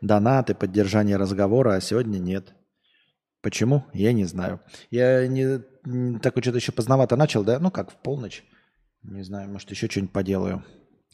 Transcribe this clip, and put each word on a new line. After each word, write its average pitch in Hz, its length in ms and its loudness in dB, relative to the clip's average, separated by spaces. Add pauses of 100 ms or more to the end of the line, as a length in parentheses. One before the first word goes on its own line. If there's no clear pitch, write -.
донаты, 107 540 2
поддержание 101 640 2
разговора, 101 580 2
а 92 60 0
сегодня 110 380 -2
нет. 92 360 -6 (880)
Почему? 131 500 0
Я 104 200 2
не 107 120 2
знаю. 90 360 -6 (300)
Я 127 360 4
не, 131 360 -2 (220)
не, 123 360 -4
так - 160 0
вот 120 80 0
что-то 123 140 0
еще - 140 -4
поздновато 123 440 2
начал, 135 260 2
да? 113 160 2
Ну 180 120 0
как, - 200 -8
в - 60 -20
полночь. 135 480 -10 (580)
Не 95 220 -14
знаю, 98 260 -12
может, 101 200 -14
еще 101 200 -4
что-нибудь 98 220 -4
поделаю 95 500 -2 (520)